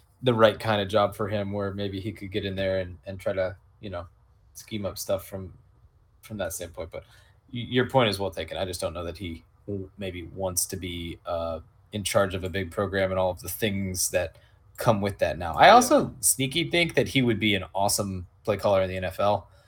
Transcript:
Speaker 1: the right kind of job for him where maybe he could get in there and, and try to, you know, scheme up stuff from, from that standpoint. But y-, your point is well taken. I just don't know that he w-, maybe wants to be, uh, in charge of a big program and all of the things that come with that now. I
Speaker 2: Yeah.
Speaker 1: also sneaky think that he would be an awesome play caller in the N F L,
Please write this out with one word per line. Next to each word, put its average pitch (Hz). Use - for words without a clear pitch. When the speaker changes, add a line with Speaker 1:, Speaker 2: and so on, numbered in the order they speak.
Speaker 1:
the 127
right 110
kind 107
of 95
job 101
for 107
him 101
where 101
maybe 98
he 104
could 95
get 98
in 95
there 95
and, 90
and 95
try 101
to, 92
you 107
know, 87
scheme 104
up 87
stuff 95
from, 95
from 107
that 87
standpoint. 85
But -
y-, 120
your 123
point 127
is 95
well 98
taken. 80
I 90
just 92
don't 85
know 87
that 82
he 85
w-, 95
maybe 90
wants 90
to 98
be, 87
uh, 82
in 104
charge 98
of 90
a 92
big 90
program 95
and 92
all 92
of 90
the 87
things 98
that 90
come 107
with 98
that 87
now. 85
I 135
Speaker 2:
Yeah. 202
Speaker 1:
also 247
sneaky 139
think 170
that 120
he 135
would 117
be 104
an 92
awesome 98
play 104
caller 98
in 92
the 92
N 92
F 87
L, 101